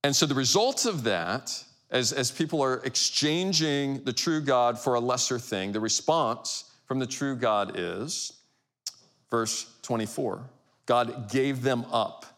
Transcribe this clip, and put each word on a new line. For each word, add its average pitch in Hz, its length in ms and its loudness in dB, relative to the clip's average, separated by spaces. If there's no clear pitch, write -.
And 139 100 4
so 160 120 4
the 143 80 2
result 202 520 4
of 160 180 0
that, 95 600 -2
as, 123 220 2
as 135 180 -2
people 156 320 -2
are 127 220 0
exchanging 147 1200 0
the 131 80 -2
true 156 280 0
God 123 380 2
for 127 160 0
a 120 60 2
lesser 123 380 0
thing, 101 340 -4
the 107 80 -2
response - 880 0
from 131 140 -4
the 127 80 -2
true 135 300 -4
God 107 420 2
is, 92 540 -6
verse 113 500 -2
twenty-four, 113 600 -4
"God 120 460 2
gave 131 320 0
them 120 280 0
up - 360 -2